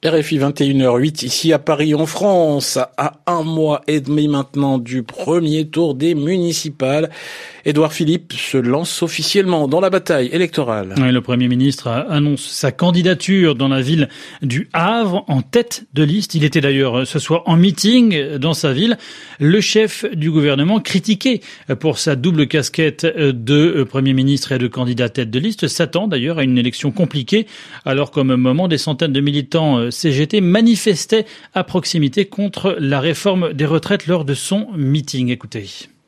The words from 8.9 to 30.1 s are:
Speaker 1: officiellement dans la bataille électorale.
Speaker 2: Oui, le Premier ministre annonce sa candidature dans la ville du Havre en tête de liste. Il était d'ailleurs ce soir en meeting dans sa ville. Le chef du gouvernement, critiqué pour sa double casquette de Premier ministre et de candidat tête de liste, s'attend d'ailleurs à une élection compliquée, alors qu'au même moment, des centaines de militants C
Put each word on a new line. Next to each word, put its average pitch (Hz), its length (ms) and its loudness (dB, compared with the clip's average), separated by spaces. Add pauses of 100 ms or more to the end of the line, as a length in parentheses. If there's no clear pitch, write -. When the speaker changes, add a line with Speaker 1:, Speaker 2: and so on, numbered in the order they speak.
Speaker 1:
officiellement 165 680 0
dans 156 120 2
la 190 100 2
bataille 170 420 0
électorale. 120 640 -2
Speaker 2:
Oui, 127 160 2
le 123 80 2
Premier 123 260 0
ministre 127 420 0
annonce 147 520 0
sa - 320 -4
candidature 175 840 2
dans 135 140 0
la 135 140 0
ville 147 260 2 (320)
du 139 320 -4
Havre 196 560 0
en 135 140 0
tête - 500 -2
de 143 100 0
liste. 160 320 0
Il 151 100 2
était 151 180 2
d'ailleurs 135 440 0
ce - 120 -4
soir 165 260 -2
en 165 140 4
meeting 180 800 2
dans 151 160 0
sa 147 180 0
ville. 220 240 0 (440)
Le 165 200 4
chef 214 460 0
du 165 240 -2
gouvernement, 151 500 2
critiqué 214 600 0 (380)
pour 156 180 0
sa 147 180 0
double 151 300 2
casquette 156 580 -2
de 147 800 2
Premier 135 320 0
ministre 135 380 0
et 127 60 0
de 120 80 0
candidat 123 440 -2
tête 120 200 -4
de 120 80 -2
liste, 185 300 -2
s'attend 175 400 -2
d'ailleurs 160 300 -2
à 143 60 0
une 127 120 2
élection 123 340 -2
compliquée, 175 560 0 (380)
alors 135 260 0
qu'au 143 140 0
même 127 160 2
moment, 135 280 2
des 156 100 2
centaines 151 340 -2
de 135 80 0
militants 143 680 0
C 151 220 -2